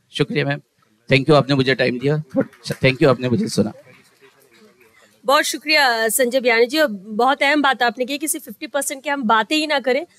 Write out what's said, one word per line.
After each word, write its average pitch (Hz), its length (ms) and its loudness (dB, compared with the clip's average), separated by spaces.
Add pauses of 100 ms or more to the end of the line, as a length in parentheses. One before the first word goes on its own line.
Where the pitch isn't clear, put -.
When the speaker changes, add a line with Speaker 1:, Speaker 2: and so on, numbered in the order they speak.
(100)
Speaker 1:
शुक्रिया 147 340 -4
ma'am, 143 140 -4 (520)
thank 135 140 2
you, 151 100 4
आपने 135 200 2
मुझे 131 200 2
time 123 240 -2
दिया, 147 240 -2 (420)
thank - 300 0
you, 156 120 2
आपने 127 220 2
मुझे 110 200 0
सुना। 110 240 -2 (1500)
Speaker 2:
बहुत 294 200 2
शुक्रिया 269 640 0
संजय 247 320 0
बयानी 233 260 2
जी, 269 120 -2
और 302 120 4
बहुत 220 520 -2
अहम 294 200 2
बात 262 200 0
आपने 240 220 -2
की 269 140 -6
कि 294 100 -6
सिर्फ - 160 -8
फिफ्टी 269 220 -14
परसेंट 269 380 -6
की 294 60 -6
हम 277 120 -4
बातें 220 340 2
ही 311 100 0
ना 294 140 -2
करें, 262 260 -2 (120)